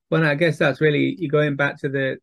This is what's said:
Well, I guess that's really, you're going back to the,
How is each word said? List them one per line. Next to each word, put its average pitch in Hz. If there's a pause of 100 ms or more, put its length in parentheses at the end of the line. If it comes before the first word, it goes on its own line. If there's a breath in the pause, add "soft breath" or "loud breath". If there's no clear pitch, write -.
Well, 160
I 147
guess 160
that's 143
really, 139
you're 156
going 147
back 143
to 147
the, 135